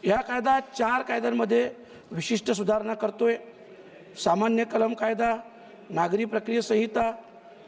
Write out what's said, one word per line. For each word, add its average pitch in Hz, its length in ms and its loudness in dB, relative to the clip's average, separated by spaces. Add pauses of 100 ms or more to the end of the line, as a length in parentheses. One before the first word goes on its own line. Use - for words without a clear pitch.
या 214 180 4
कायदा 247 380 2 (180)
चार 240 240 2
कायद्यांमध्ये 233 680 0 (400)
विशिष्ट 202 400 -2
सुधारणा 214 420 0
करतोय. 226 440 0 (840)
सामान्य 220 400 2
कलम 226 300 0
कायदा, 226 420 0 (540)
नागरी 175 360 0
प्रक्रिया 220 360 -2
संहिता, 226 500 0 (560)